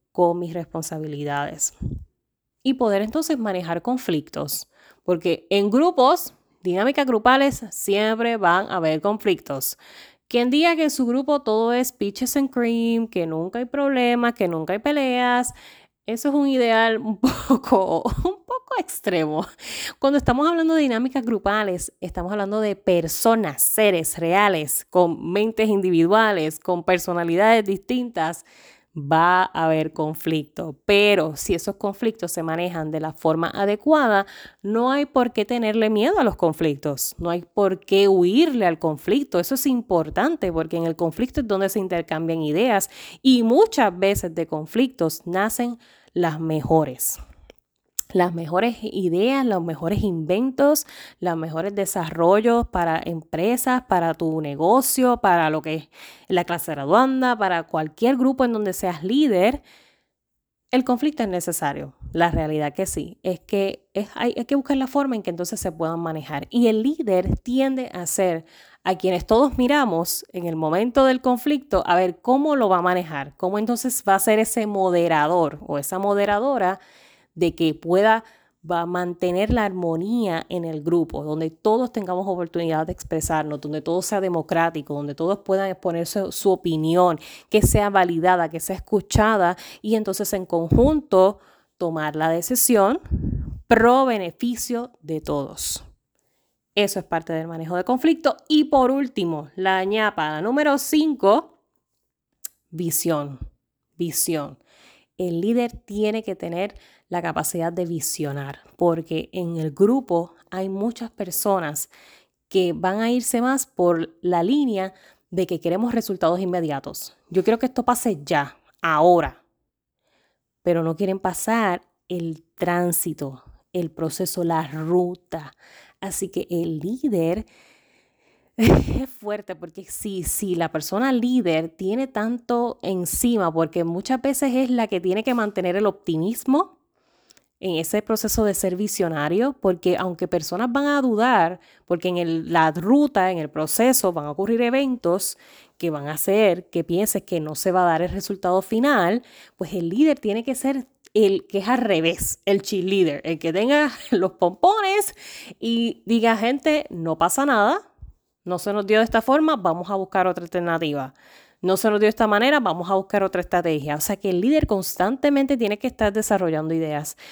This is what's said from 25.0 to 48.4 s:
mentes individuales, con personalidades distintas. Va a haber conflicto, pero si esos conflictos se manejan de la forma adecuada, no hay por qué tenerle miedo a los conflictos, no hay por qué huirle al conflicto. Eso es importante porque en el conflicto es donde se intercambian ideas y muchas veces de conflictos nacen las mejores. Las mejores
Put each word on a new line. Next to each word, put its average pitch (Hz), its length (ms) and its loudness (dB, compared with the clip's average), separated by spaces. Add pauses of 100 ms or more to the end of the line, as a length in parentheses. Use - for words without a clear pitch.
mentes 214 380 0
individuales, 185 920 2
con 175 240 -4
personalidades 180 800 2
distintas. 196 840 -4 (500)
Va 165 500 4
a 160 200 -2
haber 160 260 2
conflicto, 156 920 -4
pero 202 500 4
si - 200 -2
esos 180 220 -6
conflictos 196 540 -4
se 170 120 -6
manejan 165 480 -4
de 160 80 -4
la 156 120 -4
forma 160 400 0
adecuada, 208 760 2 (340)
no 226 300 0
hay 285 160 0
por 247 260 0
qué 214 120 -2
tenerle 220 440 0
miedo 233 300 2
a 285 40 4
los 214 120 2
conflictos, 151 840 -2
no 170 140 -4
hay 175 100 -4
por 190 380 0
qué 196 280 4
huirle 202 600 4
al 165 100 0
conflicto. 175 600 0
Eso 175 160 -2
es 156 100 -4
importante 202 880 0
porque 160 240 -4
en 165 80 -2
el 165 100 -2
conflicto 180 440 -2
es 247 80 -4
donde 196 220 0
se 214 100 -2
intercambian 165 640 -4
ideas 196 480 0 (320)
y 254 180 6
muchas 233 560 4
veces 190 380 0
de 165 100 -2
conflictos 165 800 -2
nacen 220 540 -2 (340)
las 165 260 0
mejores. 156 800 0 (920)
Las 180 240 2
mejores 180 480 -2